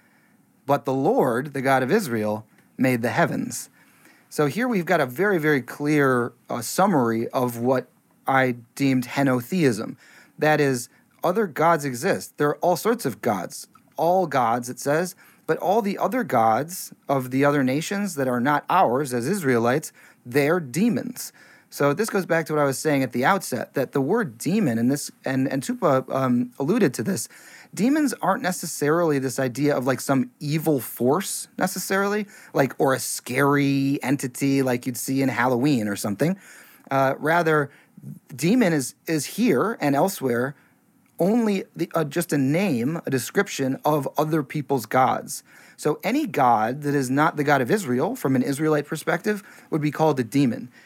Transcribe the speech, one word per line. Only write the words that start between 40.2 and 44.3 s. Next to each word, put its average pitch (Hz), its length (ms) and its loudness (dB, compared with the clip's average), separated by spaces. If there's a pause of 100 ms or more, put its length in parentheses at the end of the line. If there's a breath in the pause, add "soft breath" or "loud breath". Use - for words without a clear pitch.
only 208 440 2 (120)
the, 165 180 -4
uh, 165 100 0
just 156 300 -4
a 151 40 2
name, 147 680 0
a - 40 -6
description 135 760 -2
of 147 320 0
other 156 260 0